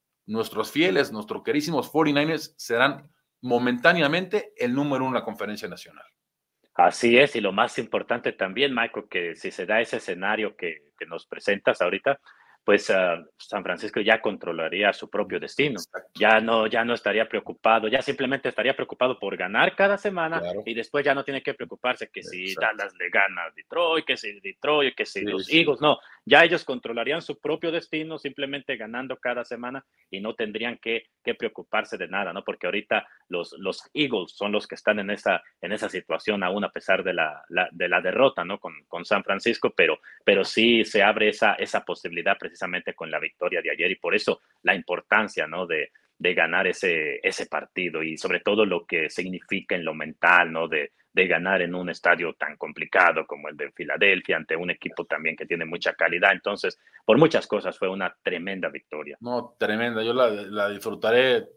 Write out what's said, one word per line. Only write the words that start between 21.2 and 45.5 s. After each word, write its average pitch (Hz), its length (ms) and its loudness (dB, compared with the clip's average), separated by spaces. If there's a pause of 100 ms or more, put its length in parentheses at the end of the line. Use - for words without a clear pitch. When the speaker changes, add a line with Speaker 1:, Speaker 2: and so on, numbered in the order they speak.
Speaker 2:
tiene 135 180 -6
que 139 120 -4
preocuparse 123 560 -6
que 95 120 -12
si 92 300 -8
Speaker 1:
Exacto. 107 240 0
Speaker 2:
Dallas 101 220 -6
le 87 120 -4
gana 95 340 0
a 82 60 -10
Detroit, 165 540 -2
que 131 120 0
si 104 240 -12
Detroit, 139 540 0
que 107 120 -4
si - 140 -8
Speaker 1:
Sí, 101 60 -4
Speaker 2:
los 98 200 -4
Speaker 1:
sí. 156 140 4
Speaker 2:
Eagles, 147 200 2
no, 147 180 4 (280)
ya 143 180 10
ellos 170 200 2
controlarían 123 580 -4
su - 180 -10
propio 160 320 -4
destino 160 460 -6
simplemente 139 580 -8
ganando 123 400 -8
cada 123 280 -4
semana 123 400 -10 (260)
y 95 100 -8
no 110 140 -6
tendrían 113 440 -6
que, 113 260 -4 (200)
que 117 100 -2
preocuparse 107 640 -4
de 92 120 -6
nada, 95 260 -4
¿no? 98 100 -10
Porque - 220 -6
ahorita 104 420 -2 (200)
los, 85 300 -6
los 95 240 -6 (120)
Eagles 120 380 -2
son 104 200 -4
los 104 140 -2
que - 80 -12
están 107 240 0
en 98 120 -4
esa, 101 320 0 (200)
en 90 100 -6
esa 107 160 -4
situación 92 560 -4
aún 98 200 -2
a 87 60 -2
pesar 92 320 0
de 90 120 -2
la, 78 340 -4
la, 87 240 0
de 87 160 -4
la 87 140 2
derrota, 92 420 2
¿no? 95 160 -6
Con, 85 140 -12 (120)
con 87 200 -10
San 101 180 0
Francisco, - 500 0
pero, 80 240 4 (260)
pero 98 200 6
sí 113 400 4
se 104 180 2
abre 107 280 4
esa, 104 240 2
esa 101 300 -4
posibilidad 87 520 -2
precisamente 90 580 -8
con 80 160 -10
la 78 100 -4
victoria 87 420 -4
de 78 80 -4
ayer 82 220 0
y 92 40 -6
por 87 180 -4
eso - 260 0 (220)
la 90 120 2
importancia, 90 720 -2
¿no? 87 200 -6